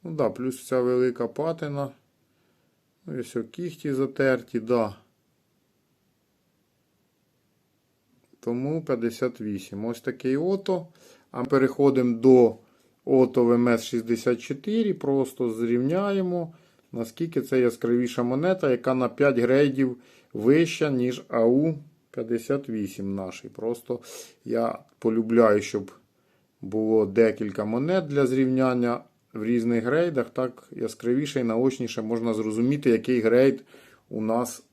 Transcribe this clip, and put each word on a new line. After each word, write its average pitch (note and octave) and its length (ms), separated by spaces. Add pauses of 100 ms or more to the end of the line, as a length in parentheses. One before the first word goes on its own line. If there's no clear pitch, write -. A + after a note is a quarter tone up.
Ну E3 120
да, C3 160
плюс B2+ 360
ця B2+ 140
велика B2 480
патина. D3 600 (1160)
Ну, D3+ 120
і - 20
все, A#2 220
кіхті D#3+ 500
затерті, C3 680
да. A2+ 360 (3500)
Тому C#3 440
п'ятдесят A#2+ 560
вісім. G2+ 440
Ось A#2 160
такий C3 360
ото. F#3 500 (440)
А B2 100
ми B2+ 60
переходимо C3 720
до B2 380 (480)
ото B2+ 400
В A#2 80
М A#2+ 160
С A2+ 160
шістдесят A#2 560
чотири. G#3 540
Просто C3+ 560
зрівняємо, E3 1040 (380)
наскільки C3+ 500
це C3 180
яскравіша A#2+ 640
монета, D3+ 480
яка B2+ 240
на B2+ 140
п'ять C#3 300
грейдів C3 600 (340)
вища, D3+ 580
ніж B2+ 380
А A#2 160
У C#3+ 300 (360)
п'ятдесят A#2+ 580
вісім G2 460
наший. F#2+ 360
Просто A#2+ 500 (440)
я A#2 340 (200)
полюбляю, A2+ 640
щоб G#2 280 (680)
було A2 460
декілька G#2+ 580
монет D3+ 420
для C#3+ 200
зрівняння B2+ 800 (280)
в G#2+ 120
різних A#2 400
грейдах. D3 460
Так - 400
яскравіше B2+ 680
і A#2+ 40
наочніше A#2 580
можна A2+ 320
зрозуміти, A#2 560
який A2+ 300
грейд A#2+ 440 (440)
у A2 120
нас A2+ 520